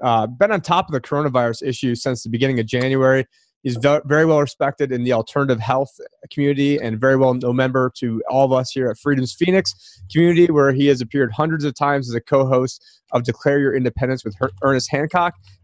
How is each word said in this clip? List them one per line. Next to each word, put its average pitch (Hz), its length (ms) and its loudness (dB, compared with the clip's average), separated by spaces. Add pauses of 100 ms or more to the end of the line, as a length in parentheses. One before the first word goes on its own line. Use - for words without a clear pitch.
uh, 113 240 2
been 127 240 0
on 196 120 -2
top 175 260 0
of 160 60 -10
the 127 80 -4
coronavirus 127 600 -2
issue 123 320 -2
since 120 280 -4
the 113 80 -10
beginning 123 280 0
of 110 60 0
January. 131 640 0 (380)
He's 123 120 -4
ve-, 143 300 2
very 147 180 2
well 156 160 4
respected 139 520 -2
in 120 120 -2
the 123 80 0
alternative 123 480 -2
health 131 300 -2 (420)
community 143 460 0
and 110 200 -6
very 131 200 4
well 131 160 4
known 123 220 -2
member 127 420 0
to 113 320 -4
all 135 160 2
of 131 60 -2
us 127 180 0
here 127 180 -4
at 110 80 -4
Freedom's 135 380 -2
Phoenix 180 400 0 (360)
community, 170 400 4
where 139 220 4
he 139 140 0
has 131 160 4
appeared 123 280 -2
hundreds 151 340 -2
of 143 100 -4
times 143 340 0
as 117 60 -6
a 117 80 -4
co-host 131 600 0 (300)
of 120 120 0
Declare 139 340 0
Your 139 180 0
Independence 127 480 -2
with 107 140 -8
Her-, 131 140 -4 (100)
Ernest 135 280 0
Hancock. 170 440 0 (300)